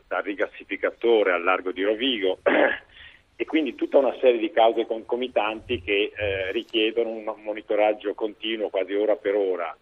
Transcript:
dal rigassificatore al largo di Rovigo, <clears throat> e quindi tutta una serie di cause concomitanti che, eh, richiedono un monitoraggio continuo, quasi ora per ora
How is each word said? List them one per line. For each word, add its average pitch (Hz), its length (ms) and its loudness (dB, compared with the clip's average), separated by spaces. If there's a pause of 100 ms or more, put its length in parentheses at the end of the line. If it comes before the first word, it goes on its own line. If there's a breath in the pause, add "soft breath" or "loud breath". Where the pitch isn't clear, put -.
dal 90 160 -2
rigassificatore 98 1080 0
al 87 120 0
largo 92 260 0
di 90 140 -4
Rovigo, 107 580 0
<clears throat> - 920 -2
e - 100 -6
quindi 156 300 -2
tutta 170 220 2
una 127 220 4
serie 123 180 4
di 107 120 -2
cause 117 340 4
concomitanti 113 960 -4
che, 101 340 0
eh, 98 380 -4
richiedono 113 580 0
un 110 220 -8 (100)
monitoraggio 107 720 0
continuo, 110 540 -4
quasi 95 260 -4
ora 104 200 2
per 101 220 -2
ora 87 460 -2